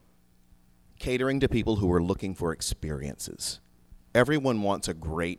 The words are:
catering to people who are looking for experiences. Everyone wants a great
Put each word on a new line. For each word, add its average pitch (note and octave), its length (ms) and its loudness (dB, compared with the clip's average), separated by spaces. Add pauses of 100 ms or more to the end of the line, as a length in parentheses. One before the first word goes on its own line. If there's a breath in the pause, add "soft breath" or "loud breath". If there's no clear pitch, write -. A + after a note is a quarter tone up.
(1000 soft breath)
catering C3 400 0
to C3+ 80 4
people A2 280 2
who G2 180 4
are F2 80 6
looking F#2+ 320 -2
for E2+ 180 -2
experiences. - 1080 -6 (560)
Everyone B2+ 480 2
wants G2 240 0
a F2+ 80 -4
great E2 440 -2